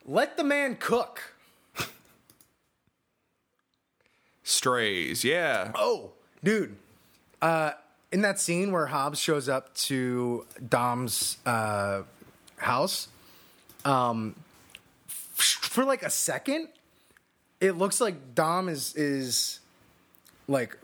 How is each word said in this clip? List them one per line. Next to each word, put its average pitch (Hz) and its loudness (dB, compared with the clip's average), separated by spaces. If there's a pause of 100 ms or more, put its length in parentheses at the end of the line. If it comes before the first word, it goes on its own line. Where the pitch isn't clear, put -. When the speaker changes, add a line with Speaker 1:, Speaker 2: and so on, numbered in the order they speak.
Speaker 1:
Let 233 2
the 320 0
man 277 0
cook. - -2 (3000)
Speaker 2:
Strays, 107 2
yeah. 127 0
Speaker 1:
Oh, 160 0 (300)
dude. 170 0 (680)
Uh, 156 2 (380)
in 190 2
that 196 0
scene 185 0
where 160 0
Hobbs 143 -2
shows 143 0
up 131 -2
to 123 -2 (200)
Dom's, 123 0
uh, 104 0 (540)
house, 139 0 (760)
um, 120 2 (720)
f-, - -2
for, - 0
like, 269 2
a 151 -2
second, - -2 (920)
it 190 4
looks 185 0
like 139 -2
Dom 175 2
is, 143 -6
is, 139 0 (840)
like, 131 -2